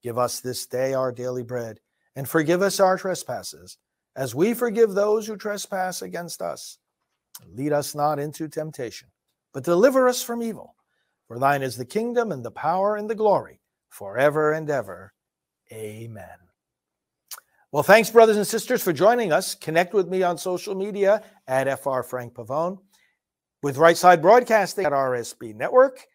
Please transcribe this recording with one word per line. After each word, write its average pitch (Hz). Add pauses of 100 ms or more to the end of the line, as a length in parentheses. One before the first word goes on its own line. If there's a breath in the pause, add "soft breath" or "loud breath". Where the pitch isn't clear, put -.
Give 117
us 123
this 127
day 131
our 131
daily 123
bread, 113 (340)
and 135
forgive 165
us 196
our 185
trespasses, 120 (400)
as 127
we 196
forgive 226
those 208
who 214
trespass 190
against 170
us. - (760)
Lead 143
us 147
not 147
into 151
temptation, 147 (460)
but 135
deliver 247
us 247
from 233
evil. 214 (540)
For 117
thine 139
is 123
the 127
kingdom 233
and 131
the 113
power 190
and 214
the 226
glory 196 (260)
forever 143
and 156
ever. 95 (580)
Amen. 110 (1500 soft breath)
Well, 143
thanks, 214
brothers 220
and 208
sisters, 226
for 185
joining 202
us. 180
Connect 170
with 185
me 185
on 175
social 185
media 202 (240 loud breath)
at 131
F 135
R 131
Frank 120
Pavone. 156 (840)
With 139
Right 165
Side 180
Broadcasting 208
at 147
R 135
S 117
B 110
Network. 254